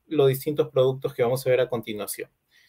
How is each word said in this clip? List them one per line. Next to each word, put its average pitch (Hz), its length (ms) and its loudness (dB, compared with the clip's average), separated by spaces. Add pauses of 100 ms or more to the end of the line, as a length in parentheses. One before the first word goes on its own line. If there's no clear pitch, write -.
los 147 220 4
distintos 143 400 -2
productos 135 440 0
que 127 120 0
vamos 127 200 -2
a 127 60 0
ver 123 100 4
a 123 80 0
continuación, 110 640 -8 (380)